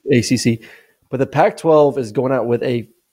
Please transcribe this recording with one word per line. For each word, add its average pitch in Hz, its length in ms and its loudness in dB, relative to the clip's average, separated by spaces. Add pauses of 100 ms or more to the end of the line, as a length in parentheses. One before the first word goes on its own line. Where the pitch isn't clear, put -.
(100)
A 120 100 4
C 123 160 0
C, 117 240 -2 (500)
but 131 80 -6
the 135 100 -2
Pac-twelve 151 680 2
is 120 140 -6
going 131 220 -2
out 120 140 -2
with 120 180 -2
a 120 240 -4 (240)